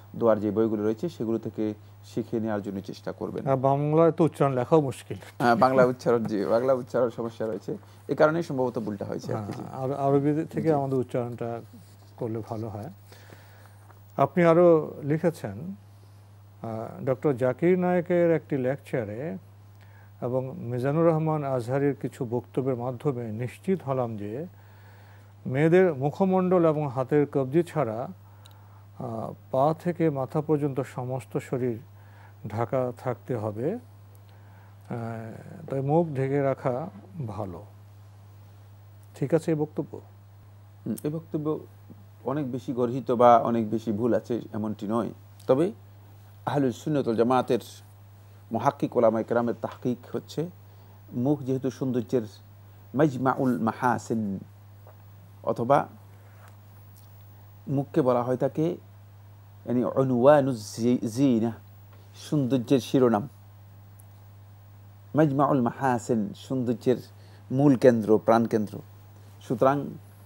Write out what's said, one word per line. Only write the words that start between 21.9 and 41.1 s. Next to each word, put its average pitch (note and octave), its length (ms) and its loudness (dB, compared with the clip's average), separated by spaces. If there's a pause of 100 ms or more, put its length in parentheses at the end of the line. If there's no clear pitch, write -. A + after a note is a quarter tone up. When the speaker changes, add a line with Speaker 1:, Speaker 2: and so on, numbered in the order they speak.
Speaker 2:
কিছু - 300 -8
বক্তব্যের B2 500 -4
মাধ্যমে A#2+ 480 -4
নিশ্চিত A#2+ 600 -6
হলাম B2 340 -2
যে G#2 280 -8 (1000)
মেয়েদের E3 480 4
মুখমণ্ডল F3+ 720 2
এবং D3+ 240 2
হাতের C3 360 2
কবজি C#3+ 380 0
ছাড়া, B2+ 440 -4 (920)
আহ, A2+ 340 -8 (180)
পা C#3 220 2 (100)
থেকে E3 260 0
মাথা C#3 320 -2
পর্যন্ত D3 400 0
সমস্ত B2+ 560 -6
শরীর B2 420 -4 (680)
ঢাকা A#2 500 -2
থাকতে B2+ 380 -6
হবে, A2 380 -4
আহ, - 1200 -16 (720)
তাই C3+ 120 -4
মুখ D#3 260 2
ঢেকে C3+ 340 -2
রাখা C3+ 480 -2 (380)
ভালো। G2 360 -10 (1500)
ঠিক C#3+ 180 -2
আছে E3 180 2
এই D#3 60 0
বক্তব্য? - 440 -6 (840)
Speaker 1:
হুম, A#2 180 -4
এই D3+ 60 -4
বক্তব্য D#3 500 -6 (640)